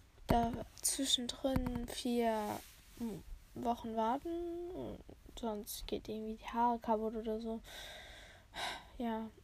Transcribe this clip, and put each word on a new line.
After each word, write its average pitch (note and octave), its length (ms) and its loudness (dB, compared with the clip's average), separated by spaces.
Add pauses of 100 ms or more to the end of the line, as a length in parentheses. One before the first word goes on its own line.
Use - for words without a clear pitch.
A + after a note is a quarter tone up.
(260)
da A#3 260 6 (300)
zwischendrin B3 1040 2
vier A3 720 2 (960)
Wochen A#3 420 0
warten, E4+ 760 0
und - 280 -6 (400)
sonst G#3+ 460 -4
geht - 240 -4
irgendwie A3 260 -4
die - 120 -10
Haare A#3 300 6
kaputt A3 360 2
oder A3 260 -2
so. A3+ 220 -4 (1400)
Ja, A3+ 320 0 (140)